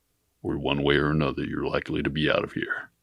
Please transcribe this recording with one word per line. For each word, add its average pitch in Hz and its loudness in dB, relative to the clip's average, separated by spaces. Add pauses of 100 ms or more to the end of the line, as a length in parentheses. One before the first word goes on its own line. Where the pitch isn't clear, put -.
(440)
or 92 -2
one 69 -2
way 71 6
or 73 4
another 73 2
you're 67 -4
likely 71 -2
to 71 -2
be 71 0
out - 4
of - -8
here. - -6 (120)